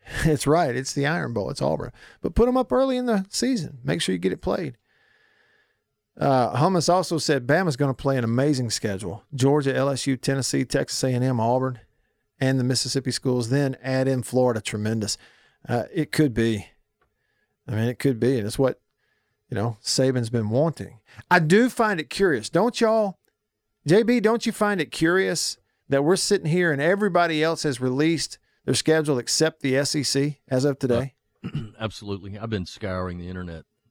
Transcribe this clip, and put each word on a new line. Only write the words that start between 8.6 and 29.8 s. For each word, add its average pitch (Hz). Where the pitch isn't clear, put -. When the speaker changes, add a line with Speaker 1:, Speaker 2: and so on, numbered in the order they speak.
Speaker 1:
schedule. 101
Georgia, 135
L 135
S 131
U, 135
Tennessee, 135
Texas -
A 131
and 123
M, 127
Auburn, 127
and 131
the 127
Mississippi 127
schools. 123
Then 135
add 131
in 127
Florida. 123
Tremendous." 107
Uh, 120
it 160
could 147
be. 113
I 123
mean, 110
it 123
could 127
be. 127
And 101
it's -
what, 135
you 123
know, 110
Saban's 127
been 110
wanting. 127
I 180
do 190
find 208
it 151
curious. 156
Don't 208
y'all, 220
J 190
B, 233
don't 220
you 233
find 202
it 135
curious 180
that 139
we're 180
sitting 180
here 175
and 139
everybody 175
else 160
has 127
released 139
their 135
schedule 151
except -
the 131
S 139